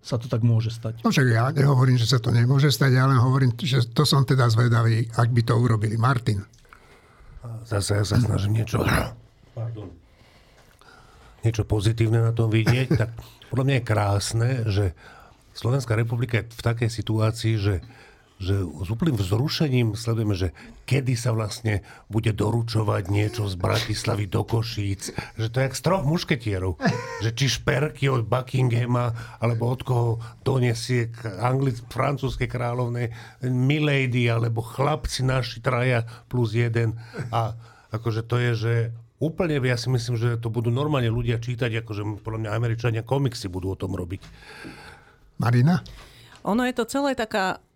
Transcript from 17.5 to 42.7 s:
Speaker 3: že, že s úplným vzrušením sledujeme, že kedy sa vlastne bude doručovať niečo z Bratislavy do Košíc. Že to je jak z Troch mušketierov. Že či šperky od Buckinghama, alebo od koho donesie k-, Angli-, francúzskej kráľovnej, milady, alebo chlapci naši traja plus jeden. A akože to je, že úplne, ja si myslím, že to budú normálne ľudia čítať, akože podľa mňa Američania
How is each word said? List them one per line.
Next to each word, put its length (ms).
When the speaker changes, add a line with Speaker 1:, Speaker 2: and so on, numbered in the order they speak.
Speaker 3:
že, 160
že 240
s 320
úplným 240
vzrušením 800
sledujeme, 400
že 160
kedy 320
sa 160
vlastne 480
bude 240
doručovať 720
niečo 400
z 80
Bratislavy 720
do 160
Košíc. 720
Že 80
to 80
je 80
jak 160
z 20
Troch 220
mušketierov. 720
Že 80
či 160
šperky 640
od 160
Buckinghama, 880
alebo 320
od 80
koho 300
donesie 640
k-, 320
Angli-, 480
francúzskej 560
kráľovnej, 640
milady, 800
alebo 320
chlapci 640
naši 400
traja 400
plus 240
jeden. 480
A 240
akože 400
to 80
je, 160
že 220
úplne, 480
ja 160
si 80
myslím, 320
že 160
to 160
budú 160
normálne 400
ľudia 320
čítať, 400
akože 400
podľa 240
mňa 80
Američania 480